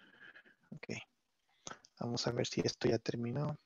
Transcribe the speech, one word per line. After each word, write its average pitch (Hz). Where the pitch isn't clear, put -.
Ok. -
Vamos 120
a 123
ver 123
si -
esto 127
ya 113
terminó. 120